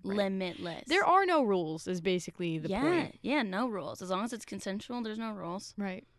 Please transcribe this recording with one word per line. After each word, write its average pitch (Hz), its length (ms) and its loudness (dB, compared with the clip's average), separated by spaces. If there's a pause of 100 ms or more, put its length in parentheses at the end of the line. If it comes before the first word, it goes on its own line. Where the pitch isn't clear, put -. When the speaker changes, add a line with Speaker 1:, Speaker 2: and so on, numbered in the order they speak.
Speaker 1:
Right. 196 140 -2
Speaker 2:
Limitless. 185 680 -2
Speaker 1:
There 359 180 4
are 381 200 8
no 330 180 6
rules 175 440 2
is 180 140 -2
basically 175 580 0
the 156 100 -4
Speaker 2:
Yeah, 196 120 0
Speaker 1:
point. 320 400 2
Speaker 2:
yeah, 269 220 2
no 202 240 -2
rules. 175 340 -6
As 180 80 -8
long 185 160 0
as 233 80 -6
it's 220 120 -10
consensual, 208 560 -6
there's 220 180 -6
no 226 120 -6
rules. 185 460 -8
Speaker 1:
Right. 190 280 -4 (140)